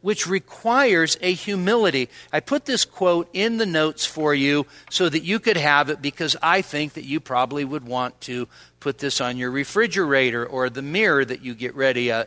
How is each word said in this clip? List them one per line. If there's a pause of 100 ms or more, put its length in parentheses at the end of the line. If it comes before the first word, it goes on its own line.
which
requires
a
humility. (220)
I
put
this
quote
in
the
notes
for
you (220)
so
that
you
could
have
it,
because
I
think
that
you
probably
would
want
to (320)
put
this
on
your
refrigerator
or
the
mirror
that
you
get
ready,
uh,